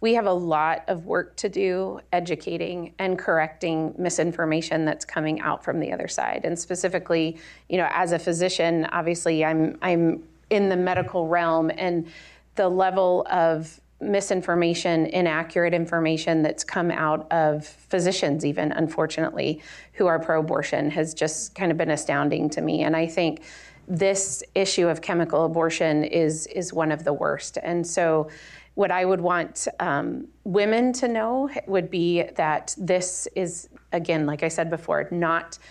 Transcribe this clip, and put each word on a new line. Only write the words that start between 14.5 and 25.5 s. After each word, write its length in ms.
inaccurate 640
information 680
that's 220
come 260
out 420
of 360
physicians 800
even, 260
unfortunately, 920
who 140
are 100
pro-abortion 720
has 240
just 400
kind 180
of 60
been 140
astounding 580
to 120
me. 220
And 120
I 100
think 360
this 520
issue 320
of 140
chemical 420
abortion 600